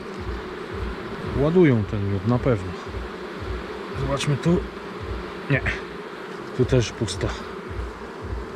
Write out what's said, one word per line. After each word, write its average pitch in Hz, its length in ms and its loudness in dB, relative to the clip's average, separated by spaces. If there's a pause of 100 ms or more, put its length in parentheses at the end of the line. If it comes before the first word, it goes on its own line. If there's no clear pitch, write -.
(1400)
ładują 147 460 8
ten 98 300 0
miód, 98 140 0
na 123 120 6
pewno. 98 320 2 (1300)
Zobaczmy 135 380 2
tu. 170 220 6 (920)
Nie. 131 120 4 (960)
Tu 127 80 6
też 123 260 4
pusto. - 360 -2 (1300)